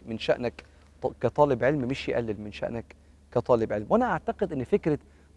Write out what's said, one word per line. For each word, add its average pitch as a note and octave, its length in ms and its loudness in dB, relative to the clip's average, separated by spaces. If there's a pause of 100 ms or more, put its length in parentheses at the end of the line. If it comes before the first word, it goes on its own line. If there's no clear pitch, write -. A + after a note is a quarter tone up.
من A2+ 120 -6
شأنك - 460 -2 (380)
ط-، B2+ 200 -4
كطالب B2+ 420 2
علم، C#3+ 180 2
مش B2+ 280 -4
يقلل A2+ 320 -2
من G#2 100 -12
شأنك - 440 -8 (360)
كطالب A#2 420 2
علم. G#2+ 160 -2
وأنا A3+ 160 4
أعتقد F#3+ 480 -2
إن C3 100 -2
فكرة D#3 360 0 (380)